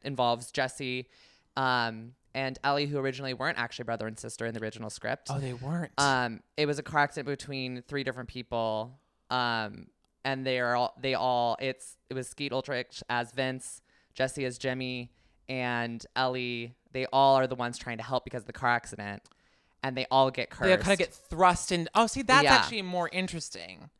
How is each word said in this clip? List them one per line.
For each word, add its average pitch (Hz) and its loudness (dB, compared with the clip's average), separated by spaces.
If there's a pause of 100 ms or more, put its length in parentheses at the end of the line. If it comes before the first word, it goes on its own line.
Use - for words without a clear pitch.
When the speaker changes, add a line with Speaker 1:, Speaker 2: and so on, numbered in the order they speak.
Speaker 1:
involves 123 0
Jesse, 127 -4 (480)
um, 120 0 (220)
and 131 -4
Ellie, 143 2
who 143 -2
originally 135 -2
weren't 131 -4
actually 117 -4
brother 113 -4
and 110 -8
sister 117 -8
in 113 -4
the 113 -6
original 110 -6
script. - -6
Speaker 2:
Oh, 135 -2
they 127 -4
weren't. 147 -4
Speaker 1:
Um, 127 2 (180)
it 151 2
was 147 0
a 151 -4
car 151 0
accident 143 0
between 131 -6
three 143 -4
different 123 -6
people. 117 -4 (320)
Um, 113 -2 (360)
and 135 -2
they 127 2
are 123 2
all, 123 0
they 131 0
all, 120 2
it's, - -6 (140)
it 135 -8
was 127 -6
Skeet - -8
Ulrich 127 -4
as 120 -2
Vince, 131 -4 (320)
Jesse 131 -2
as 123 -4
Jimmy, 127 -4 (360)
and 120 -2 (100)
Ellie. 123 -2 (180)
They 131 -2
all 135 8
are 131 6
the 127 -2
ones 120 -4
trying 117 -8
to 110 -6
help 127 -2
because 117 -8
of - -18
the 117 -12
car 123 2
accident, 101 -4 (600)
and 131 -2
they 131 0
all 135 8
get 127 -4
cursed. - 0
Speaker 2:
They 185 8
kinda 185 4
get 170 0
thrust 175 4
in. 170 0
Oh, 226 8
see, 262 -2
that's 262 8
Speaker 1:
Yeah. 269 8
Speaker 2:
actually 226 4
more 180 -2
interesting. 143 -6 (120)